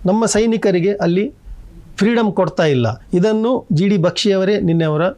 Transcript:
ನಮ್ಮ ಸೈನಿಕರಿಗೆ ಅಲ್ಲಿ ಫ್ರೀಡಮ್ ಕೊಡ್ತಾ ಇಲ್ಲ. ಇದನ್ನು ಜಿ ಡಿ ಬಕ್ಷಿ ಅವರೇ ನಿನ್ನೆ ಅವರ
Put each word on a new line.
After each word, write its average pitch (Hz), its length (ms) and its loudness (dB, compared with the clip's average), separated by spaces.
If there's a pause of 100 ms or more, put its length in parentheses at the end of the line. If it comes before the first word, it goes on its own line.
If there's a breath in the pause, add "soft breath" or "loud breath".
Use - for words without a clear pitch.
ನಮ್ಮ 220 200 2
ಸೈನಿಕರಿಗೆ 202 680 0
ಅಲ್ಲಿ 190 400 -2 (640)
ಫ್ರೀಡಮ್ 226 360 2
ಕೊಡ್ತಾ 180 320 0
ಇಲ್ಲ. 120 360 0 (120)
ಇದನ್ನು 220 600 0
ಜಿ 180 160 2
ಡಿ 208 80 2
ಬಕ್ಷಿ 175 340 0
ಅವರೇ 190 280 0
ನಿನ್ನೆ 165 260 0
ಅವರ 151 160 -2 (160)